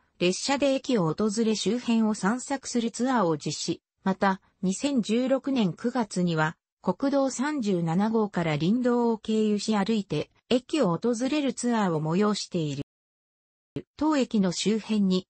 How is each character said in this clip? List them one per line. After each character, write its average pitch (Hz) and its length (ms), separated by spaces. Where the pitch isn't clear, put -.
列 180 280
車 277 120
で 277 160
駅 262 240
を 160 160
訪 220 160
れ 220 100
周 208 220
辺 233 260
を 214 120
散 226 260
策 - 240
す 240 160
る 226 80
ツ 254 220
ア 240 100
ー 185 40
を 160 120
実 147 160
施。 - 280
ま 190 120
た、 190 260
二 185 100
千 269 300
十 240 260
六 262 220
年 214 220
九 - 180
月 214 320
に 170 120
は、 156 220
国 254 300
道 269 180
三 285 320
十 185 220
七 185 260
号 220 220
か 175 120
ら 156 140
林 190 240
道 240 300
を 220 80
経 220 240
由 208 160
し 214 180
歩 196 160
い 208 120
て、 - 260
駅 262 320
を 170 160
訪 240 160
れ 302 100
る 269 140
ツ 240 220
ア 202 160
ー 165 40
を 151 60
催 190 320
し - 160
て - 80
い 151 180
る。 143 60
当 302 220
駅 233 220
の 190 120
周 214 280
辺 214 220
に、 185 280